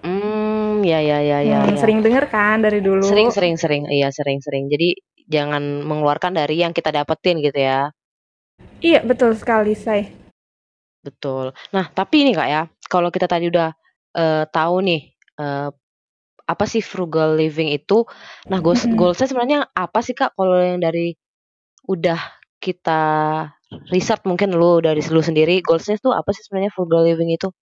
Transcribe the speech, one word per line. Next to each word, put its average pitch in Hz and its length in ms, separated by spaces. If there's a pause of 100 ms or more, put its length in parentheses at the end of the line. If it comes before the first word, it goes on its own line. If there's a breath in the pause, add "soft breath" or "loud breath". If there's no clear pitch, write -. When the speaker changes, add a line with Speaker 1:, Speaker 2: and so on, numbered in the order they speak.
Speaker 1:
Hmm, 214 800
ya, 160 160
ya, 147 240
ya, 143 160
ya, 143 240
Speaker 2:
Hmm, 202 80
Speaker 1:
ya. 202 80
Speaker 2:
sering 220 240
denger 254 240
kan 214 320
dari 208 240
dulu? 196 240
Speaker 1:
Sering, 214 240
sering, 175 240
sering. 151 320
Iya, 139 240
sering, 139 320
sering. 139 280
Jadi 165 240 (320)
jangan 147 600
mengeluarkan 151 480
dari 156 240
yang 170 160
kita 160 160
dapetin 160 480
gitu 143 160
ya. 135 320 (960)
Speaker 2:
Iya, 330 200
betul 233 320
sekali, 214 400
Say. 208 360 (920)
Speaker 1:
Betul. 131 480 (200 loud breath)
Nah, 185 200
tapi 277 320
ini, 262 80
Kak, 147 160
ya, 151 160 (240)
kalau 175 240
kita 180 160
tadi 175 240
udah, 165 200 (440)
eh, 156 320
tahu 170 360
nih, 170 160 (400)
eh, 143 280 (760)
apa 165 240
sih 226 160
frugal 156 560
living 156 320
itu, 202 320 (480 loud breath)
nah, 190 80
goals, 240 240
Speaker 2:
Mm-mm. 233 80
Speaker 1:
goalsnya 180 360
sebenarnya 262 320 (120)
apa 185 320
sih, 254 80
Kak, - 240
kalau 185 240
yang 180 200
dari 170 360 (720)
udah 170 320 (400 loud breath)
kita 160 420 (920)
riset 185 360
mungkin 190 280
lu 170 240
dari 156 200 (120)
lu 160 120
sendiri, 165 400
goalsnya 165 360
tuh 254 160
apa 190 160
sih - 120
sebenarnya 196 280
frugal 165 360
living 165 240
itu? 180 160 (140)